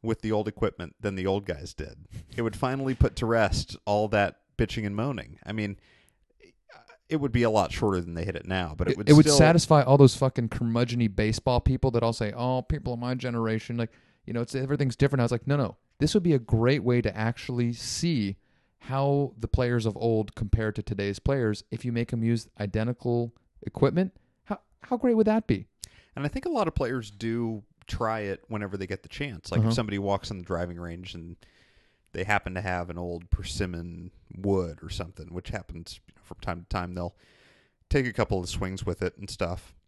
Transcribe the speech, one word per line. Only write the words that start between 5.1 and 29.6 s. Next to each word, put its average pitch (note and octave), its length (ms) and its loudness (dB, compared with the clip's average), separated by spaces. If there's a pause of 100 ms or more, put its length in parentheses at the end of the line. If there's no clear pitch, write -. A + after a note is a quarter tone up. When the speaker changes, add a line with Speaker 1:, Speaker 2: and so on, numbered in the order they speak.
Speaker 1:
I - 80 -8
mean, G#2 240 -4 (1300)
it D#3 80 0
would C#3 140 0
be A#2 120 2
a A2+ 60 6
lot G#2 220 2
shorter G2 300 0
than E2+ 120 -6
they E2 120 -4
hit E2+ 100 -6
it - 120 -10
now, F2+ 300 -2
but F2+ 100 -2
it F2+ 40 0
Speaker 2:
It, - 60 0
Speaker 1:
would G#2 120 -4
Speaker 2:
it D3 40 12
would D3+ 120 12
Speaker 1:
still D3+ 120 6
Speaker 2:
satisfy D#3+ 460 6
all C3 140 6
those C#3 180 10
fucking B2 340 -2
curmudgeon-y A#2 580 0
baseball A2 540 0
people C3 300 2
that A#2 120 2
all A#2 100 0
say, G#2+ 220 -4
"Oh, B2+ 260 -2
people C#3+ 320 -4
of A#2 60 -8
my B2 160 -4
generation, A#2 600 -4
like, A#2 140 -2 (340)
you - 80 -8
know, A#2 80 -2
it's, A#2+ 140 -8
everything's C3+ 400 0
different." C#3 260 4
I - 20 6
was A#2 80 2
like, A#2+ 160 -4
"No, C#3 100 2
no. B2+ 200 -2 (220)
This D3+ 140 2
would G3+ 100 4
be E3+ 100 4
a C3+ 60 4
great A#2 440 2
way B2 180 4
to G#2 140 0
actually A#2 580 -2
see A#2 640 -2 (420)
how C#3 580 0
the A2 100 -6
players A#2+ 380 2
of A2 100 0
old A2 400 0
compare A2 360 0
to G#2+ 100 -6
today's G2+ 380 -4
players A#2+ 520 0
if A2+ 140 -8
you B2 60 -2
make A#2 200 -2
'em A#2 120 -2
use A2+ 240 0 (120)
identical A#2+ 720 -2 (280)
equipment." F3 520 0 (320)
How, G3+ 140 -6 (220)
how - 160 -4
great A#3+ 180 2
would A3 120 6
that A3 180 2
be? - 220 -2 (480)
Speaker 1:
And C#3 100 -4
I D3 40 0
think C4 160 -8
a F#4 40 -4
lot A#3+ 180 0
of D#3 80 -4
players A#2+ 360 -2
do A2+ 520 -4 (220)
try A2+ 360 -2
it G2 260 -4
whenever G#2 300 -6
they G2 100 -6
get G2 160 -8
the - 60 -20
chance. B2+ 420 -10
Like, F2+ 80 2
Speaker 2:
Uh-huh. A2 100 4